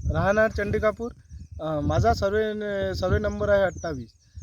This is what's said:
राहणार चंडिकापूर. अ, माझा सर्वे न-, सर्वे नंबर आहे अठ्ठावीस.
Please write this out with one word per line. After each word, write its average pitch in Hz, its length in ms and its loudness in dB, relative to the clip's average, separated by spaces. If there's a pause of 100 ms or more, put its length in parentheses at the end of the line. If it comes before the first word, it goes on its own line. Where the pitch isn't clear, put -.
(140)
राहणार 202 360 4
चंडिकापूर. 214 600 -2 (500)
अ, 156 180 -2
माझा 160 340 2
सर्वे 214 400 0
न-, 202 400 -4
सर्वे 185 260 0
नंबर 208 300 -2
आहे 202 140 6
अठ्ठावीस. 160 460 -4 (340)